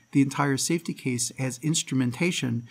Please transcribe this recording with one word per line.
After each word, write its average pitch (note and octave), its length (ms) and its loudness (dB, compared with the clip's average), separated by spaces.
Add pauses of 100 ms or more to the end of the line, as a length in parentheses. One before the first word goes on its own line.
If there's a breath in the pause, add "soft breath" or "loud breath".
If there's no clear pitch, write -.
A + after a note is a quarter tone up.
(120)
the C#3+ 100 6
entire C#3 340 2
safety - 380 -2
case B2 420 -4
has C3 220 -4
instrumentation, C3 1120 0